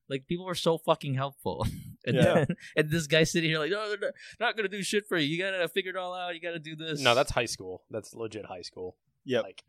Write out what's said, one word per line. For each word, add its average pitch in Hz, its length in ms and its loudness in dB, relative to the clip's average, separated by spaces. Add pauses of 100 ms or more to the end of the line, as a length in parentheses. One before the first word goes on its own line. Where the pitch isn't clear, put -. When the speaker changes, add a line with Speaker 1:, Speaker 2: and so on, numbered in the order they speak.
Speaker 1:
Like, 135 180 -6
people 175 180 -4
were 180 80 -6
so 165 240 2
fucking 151 380 2
helpful. 135 560 -4
<laughs> - 40 -8 (300)
And - 120 2
Speaker 2:
Yeah. 175 160 8
Speaker 1:
then, - 140 6 (280)
and 156 140 2
this 160 180 0
guy 160 160 6
sitting 160 260 2
here 160 100 2
like, 151 120 0
"No, 208 160 -2
they're 208 100 -4
not, 202 160 -4 (240)
not 220 200 0
gonna 208 100 0
do 190 160 -4
shit 202 240 0
for 185 100 0
you. 151 80 4
You 165 160 -2
gotta 185 280 -2
figure 185 220 -4
it 180 40 -6
all 180 180 -6
out. 180 220 -6
You 165 60 -14
gotta 170 180 -6
do 160 160 -12
this." 156 240 -4
Speaker 3:
No, 123 160 6
that's 143 160 4
high 123 140 0
school. 92 440 -8
That's 110 240 -10
legit 107 320 -8
high 90 160 -12
school. 92 360 -12 (260)
Speaker 2:
Yep. 120 200 2
Speaker 3:
Like, - 240 -16